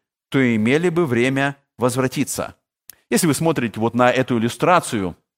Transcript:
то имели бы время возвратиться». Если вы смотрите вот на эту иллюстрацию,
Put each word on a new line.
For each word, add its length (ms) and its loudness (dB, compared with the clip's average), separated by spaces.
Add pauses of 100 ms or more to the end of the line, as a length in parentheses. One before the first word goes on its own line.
(300)
то 260 2
имели 320 2
бы 180 0
время 500 0 (220)
возвратиться». 800 -2 (520)
Если 180 0
вы 60 2
смотрите 480 -2
вот 140 0
на 160 4
эту 280 0
иллюстрацию, 760 0 (220)